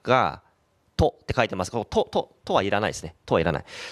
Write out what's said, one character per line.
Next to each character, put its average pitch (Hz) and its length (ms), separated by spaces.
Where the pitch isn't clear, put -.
が、 113 400
と - 260
っ - 40
て - 100
書 123 80
い 107 40
て - 60
ま 92 120
す。 - 40
こ 120 60
の 104 80
と、 - 260
と、 - 260
と 196 80
は 120 80
い 98 80
ら 104 100
な 107 80
い 76 40
で - 20
す - 80
ね。 80 120
と - 80
は 87 80
い - 20
ら 82 80
な 71 80
い。 - 40